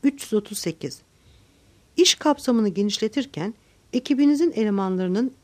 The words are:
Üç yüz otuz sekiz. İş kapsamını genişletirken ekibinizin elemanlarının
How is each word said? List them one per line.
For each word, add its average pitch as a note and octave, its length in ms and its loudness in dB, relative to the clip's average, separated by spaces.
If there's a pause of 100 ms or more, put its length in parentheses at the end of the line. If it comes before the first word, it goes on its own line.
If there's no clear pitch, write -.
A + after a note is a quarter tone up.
Üç C#4 200 0
yüz - 100 -8
otuz G#3 260 -4
sekiz. D#3 420 -8 (960)
İş F4+ 180 4
kapsamını B3 540 0
genişletirken G3+ 840 -4 (380)
ekibinizin C#4+ 600 2
elemanlarının G3 800 0 (120)